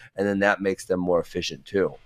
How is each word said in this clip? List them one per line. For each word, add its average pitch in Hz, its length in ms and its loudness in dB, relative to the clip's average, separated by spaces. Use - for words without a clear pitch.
and 98 100 0
then 101 120 0
that 98 220 2
makes 95 240 -2
them 92 140 0
more 90 220 2
efficient 85 440 -8
too. 90 300 0